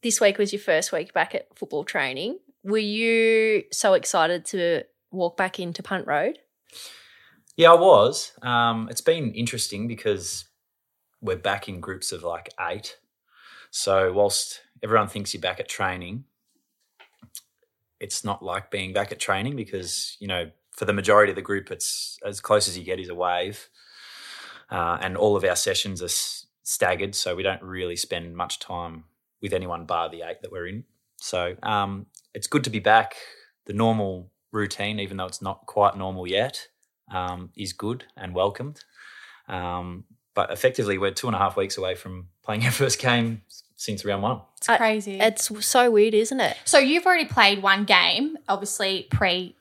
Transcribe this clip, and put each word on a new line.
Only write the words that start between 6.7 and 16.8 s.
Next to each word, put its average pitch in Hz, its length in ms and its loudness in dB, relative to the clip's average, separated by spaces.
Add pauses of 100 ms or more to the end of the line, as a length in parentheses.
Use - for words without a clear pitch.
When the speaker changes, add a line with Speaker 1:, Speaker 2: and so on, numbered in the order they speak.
Speaker 2:
Yeah, 165 160 12
I - 20 12
was. 147 560 8 (100)
Um, 117 480 2
it's - 120 -8
been 156 320 0
interesting 117 560 -4
because 101 560 -4 (760)
we're 95 160 -4
back 98 320 -4
in 92 140 -10
groups 92 320 -8
of, 82 100 -12
like, 85 380 -8
eight. - 360 -8 (760)
So 95 420 2
whilst - 480 0 (200)
everyone 107 280 2
thinks 101 240 -8
you're 92 80 -8
back 90 180 -4
at - 80 -6
training, 92 560 -6 (1800)